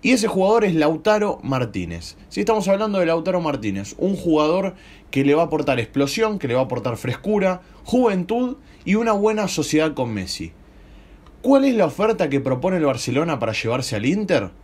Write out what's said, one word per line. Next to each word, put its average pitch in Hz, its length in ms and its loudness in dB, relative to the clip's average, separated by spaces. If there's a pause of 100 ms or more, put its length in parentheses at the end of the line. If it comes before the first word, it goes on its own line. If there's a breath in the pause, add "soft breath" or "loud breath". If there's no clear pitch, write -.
Y 226 100 2
ese 220 160 2
jugador 196 380 2
es 185 80 0
Lautaro 160 680 0
Martínez. 98 720 -6 (120 loud breath)
Si - 120 -6
estamos 208 280 0
hablando 196 300 0
de 180 80 2
Lautaro 170 340 0
Martínez, 104 560 -4
un 190 200 -2
jugador 170 580 0 (360 loud breath)
que 135 140 0
le 143 100 6
va 165 100 4
a - 20 -2
aportar 139 340 0
explosión, 190 580 -2
que - 80 -8
le 120 60 -2
va 123 80 2
a 135 40 2
aportar 117 340 -4
frescura, 190 640 -2 (220 loud breath)
juventud 233 720 0 (260 loud breath)
y 196 120 2
una 226 160 2
buena 208 360 2
sociedad 151 460 0
con 123 180 -4
Messi. 87 400 -8 (880 loud breath)
¿Cuál 269 240 4
es 269 100 2
la 196 120 4
oferta 190 420 0
que 135 120 0
propone 131 360 -2
el 160 80 0
Barcelona 135 540 0
para 110 160 -2
llevarse 117 420 -4
al 104 80 -4
Inter? 160 460 0 (140)